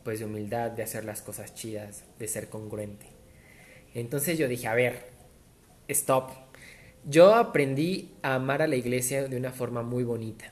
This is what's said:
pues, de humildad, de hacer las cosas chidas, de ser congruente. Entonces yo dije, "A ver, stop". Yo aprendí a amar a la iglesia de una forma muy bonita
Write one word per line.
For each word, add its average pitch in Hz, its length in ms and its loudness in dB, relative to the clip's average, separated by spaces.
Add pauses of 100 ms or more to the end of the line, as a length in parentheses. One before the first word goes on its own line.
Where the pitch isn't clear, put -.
pues, 110 160 -6
de 113 60 -8
humildad, 107 460 -4
de 110 120 -6
hacer 107 220 -8
las 104 160 -10
cosas 101 320 -14
chidas, 104 500 -12 (160)
de 107 80 -8
ser 107 220 -8
congruente. 107 560 -10 (880)
Entonces 139 460 -4
yo 147 80 2
dije, 123 200 -4
"A 110 60 -2
ver, 120 320 0 (800)
stop". 131 440 0 (760)
Yo 170 280 12
aprendí 165 760 0 (100)
a 135 140 0
amar 135 260 0
a 156 60 2
la 151 80 2
iglesia 127 520 -2
de 131 100 -6
una 127 140 -4
forma 120 320 -6
muy 123 200 -2
bonita 113 480 -6